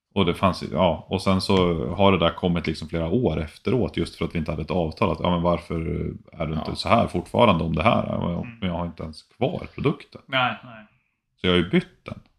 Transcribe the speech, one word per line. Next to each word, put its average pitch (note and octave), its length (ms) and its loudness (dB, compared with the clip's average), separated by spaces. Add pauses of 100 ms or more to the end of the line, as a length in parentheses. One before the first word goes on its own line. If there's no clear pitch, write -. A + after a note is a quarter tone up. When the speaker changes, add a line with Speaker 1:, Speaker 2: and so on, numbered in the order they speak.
(140)
Speaker 1:
Och G2 120 2
det E2+ 80 2
fanns, F2+ 380 0
ja, E2+ 380 2
och F#2 120 -2
sen F#2+ 200 2
så F2 440 2 (100)
har G2 160 6
det F#2 60 4
där E2+ 160 2
kommit, F2 340 0
liksom, D#2 220 -6
flera E2 180 -2
år E2+ 320 0
efteråt, G2 580 -2
just E2+ 180 -4
för E2+ 100 -4
att E2 100 -8
vi E2+ 40 -2
inte D#2+ 120 -4
hade E2 100 -6
ett D#2 100 -8
avtal. E2+ 400 0
Att, D#2+ 80 -4
ja, - 100 0
men F2 120 2
varför E2+ 380 0 (520)
är D#2 160 -6
det D#2+ 60 -4
inte D#2 180 -4
Speaker 2:
Ja. - 40 -6
Speaker 1:
så - 140 -6
här G#2 180 4
fortfarande F#2 560 2
om E2 120 -2
det D#2 80 0
här? - 240 0
Ja, - 200 -4
men, E2+ 80 -2
Speaker 3:
Mm. - 240 -8
Speaker 1:
men F#2 100 -4
jag F2 80 -4
har F2 80 -4
inte E2 180 -10
ens D#2 200 -14
kvar - 520 -4
produkten. - 500 -4
Speaker 3:
Nej, B2+ 380 -2
nej. A2+ 220 -20 (560)
Speaker 1:
Så F#2 60 0
jag F2+ 40 6
har F2+ 60 6
ju F2 120 2
bytt - 360 0
den. - 140 -12 (200)